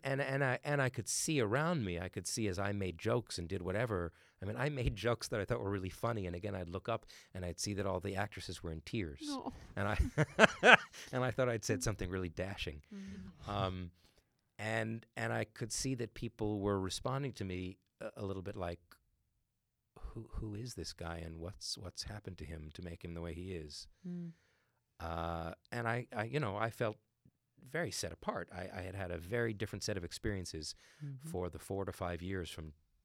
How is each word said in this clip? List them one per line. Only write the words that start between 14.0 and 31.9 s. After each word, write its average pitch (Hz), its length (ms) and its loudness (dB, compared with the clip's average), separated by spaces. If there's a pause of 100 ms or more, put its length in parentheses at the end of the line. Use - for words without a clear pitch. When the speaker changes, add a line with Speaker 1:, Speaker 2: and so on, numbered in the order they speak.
Speaker 1:
and, 113 480 0 (120)
and 117 160 0
I 113 100 2
could 107 300 -4
see 131 220 0
that 117 180 -4
people 107 480 0
were 101 180 6
responding 127 540 0
to - 100 -6
me 92 340 -2 (260)
a, 107 140 -6
a 107 80 -4
little 95 180 -2
bit 98 120 -6
like, 87 240 -2 (1200)
who, - 340 -8
who 107 220 -2
is 120 200 -6
this - 180 -6
guy 82 320 -4
and 82 140 -8
what's, - 380 -6
what's - 260 -8
happened 101 360 -8
to 78 60 -8
him 78 280 -8
to - 100 -10
make 85 200 -8
him 85 100 -6
the 85 80 -6
way 85 120 -4
he 90 200 -6
is? 76 340 -8 (200)
Speaker 2:
Mm. 175 240 -8 (680)
Speaker 1:
Uh, 82 540 -4 (180)
and 120 160 -2
I, 117 280 0
I, 110 100 0
you 131 140 -2
know, 104 160 0
I 110 140 0
felt 110 280 0 (760)
very 156 200 -2
set 90 200 -4
apart. 87 440 -4
I, 90 120 -4 (120)
I - 20 -4
had 92 140 -6
had 95 160 -2
a 87 60 -2
very 110 360 0
different 101 300 -4
set 104 140 -2
of 87 60 -2
experiences 85 720 -4 (280)
Speaker 2:
Mm-hmm. 143 260 -8
Speaker 1:
for 90 200 0
the 82 100 -8
four 98 260 -2
to 92 60 -2